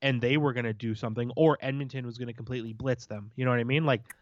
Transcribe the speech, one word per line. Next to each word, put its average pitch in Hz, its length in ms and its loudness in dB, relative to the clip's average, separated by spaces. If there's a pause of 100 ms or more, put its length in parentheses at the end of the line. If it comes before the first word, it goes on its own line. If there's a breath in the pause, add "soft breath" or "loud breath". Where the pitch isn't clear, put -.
and 131 200 0
they 127 160 2
were 143 160 2
gonna 117 200 -2
do 110 220 -4
something, 120 420 -4
or 156 240 6
Edmonton 135 460 -4
was 120 120 -10
gonna 120 160 -6
completely 113 380 -6
blitz 120 340 -2
them. 104 300 -10
You 127 80 -2
know 127 60 4
what 120 100 4
I 117 40 0
mean? 143 200 2
Like, 131 180 4 (180 loud breath)